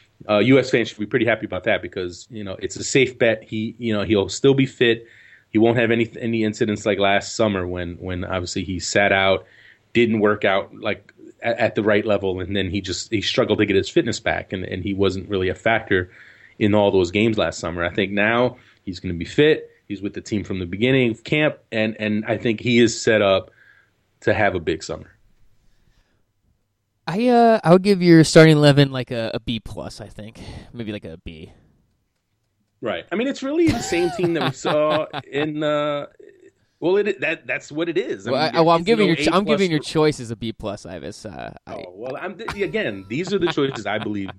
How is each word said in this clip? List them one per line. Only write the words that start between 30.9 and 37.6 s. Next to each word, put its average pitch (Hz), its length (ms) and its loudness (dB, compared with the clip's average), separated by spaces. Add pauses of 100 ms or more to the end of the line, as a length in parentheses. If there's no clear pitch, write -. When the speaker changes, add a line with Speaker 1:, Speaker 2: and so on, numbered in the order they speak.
Speaker 2:
like, 104 140 -10
a 82 120 -14
B. 85 340 -18 (1300)
Speaker 1:
Right. 90 300 -6
I 175 40 -6
mean, 233 120 -2
it's 277 160 -8
really 320 240 0
the 240 120 0
same 175 380 -2
team 170 160 -2
that 160 100 -2
we 160 120 -4
saw 151 500 0 (120)
Speaker 2:
<laughs> - 140 -14
Speaker 1:
in, 151 300 -4
uh, 147 460 -2 (720)
well, 175 180 2
it, 208 240 -2
that, 160 240 -6
that's 131 260 -8